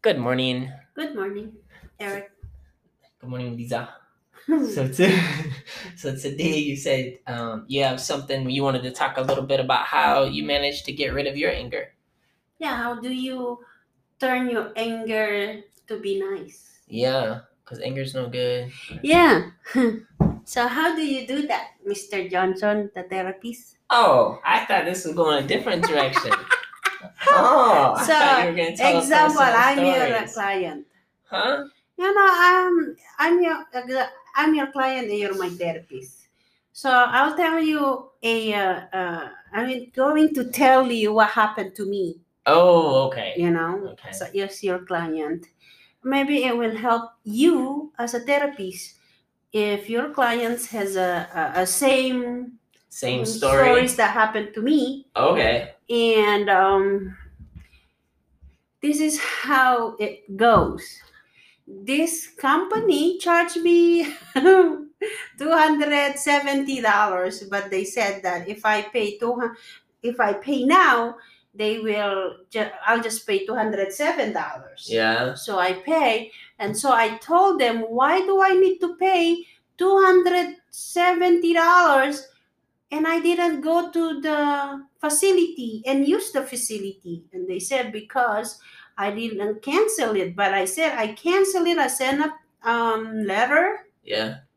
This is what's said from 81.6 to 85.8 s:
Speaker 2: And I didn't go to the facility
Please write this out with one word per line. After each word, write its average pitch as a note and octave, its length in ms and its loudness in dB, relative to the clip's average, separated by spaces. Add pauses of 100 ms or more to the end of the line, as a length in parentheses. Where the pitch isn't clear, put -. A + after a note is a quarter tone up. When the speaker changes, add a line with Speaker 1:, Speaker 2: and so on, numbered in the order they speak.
Speaker 2:
And D4+ 160 -2
I E4 140 0
didn't E4+ 400 0
go E4+ 320 0
to D#4+ 320 -2
the C#4+ 560 -2 (160)
facility D4+ 880 0